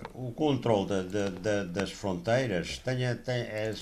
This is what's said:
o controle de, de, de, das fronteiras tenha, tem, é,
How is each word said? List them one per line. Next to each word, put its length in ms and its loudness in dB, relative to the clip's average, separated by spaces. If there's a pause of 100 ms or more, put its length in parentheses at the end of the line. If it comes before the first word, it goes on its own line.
(140)
o 180 -8
controle 540 4 (180)
de, 40 -6
de, 220 0 (100)
de, 260 2
das 260 0
fronteiras 840 0
tenha, 360 0
tem, 280 -2
é, 400 -2